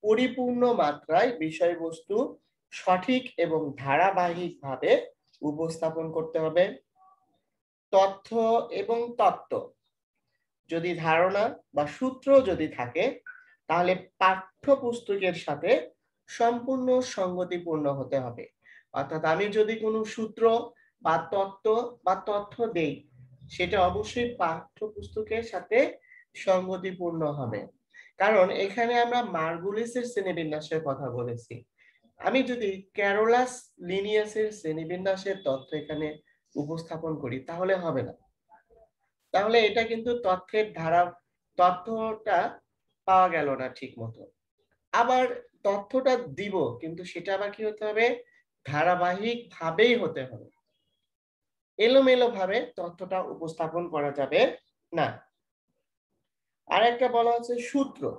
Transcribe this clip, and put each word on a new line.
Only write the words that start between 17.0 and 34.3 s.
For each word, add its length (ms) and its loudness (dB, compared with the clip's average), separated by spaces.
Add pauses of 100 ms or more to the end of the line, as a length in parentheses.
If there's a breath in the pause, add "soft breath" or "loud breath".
সঙ্গতিপূর্ণ 680 -4 (120)
হতে 200 -4
হবে। 260 -8 (480 soft breath)
অর্থাৎ 320 -4
আমি 220 2 (120)
যদি 160 2 (100)
কোনো 200 0
সূত্র 380 -6 (600 soft breath)
বা 120 2 (180)
তত্ত্ব 340 -2 (380)
বা 100 4 (120)
তথ্য 300 -4 (220)
দেই, 160 -2 (560)
সেটা 280 -2 (120)
অবশ্যই 380 -4 (120)
পাঠ্যপুস্তকের 1120 -6
সাথে 260 0 (560 soft breath)
সঙ্গতিপূর্ণ 880 -2 (160)
হবে। 220 -6 (560 loud breath)
কারণ 340 6
এখানে 440 -2 (100)
আমরা 180 0
মার্গুলিসের 880 -4
শ্রেণীবিন্যাসের 800 -4
কথা 180 -4 (120)
বলেছি। 360 -8 (640 soft breath)
আমি 220 2
যদি 280 -4 (260)
ক্যারোলাস 560 2 (360)
লিনিয়াসের 600 0 (100)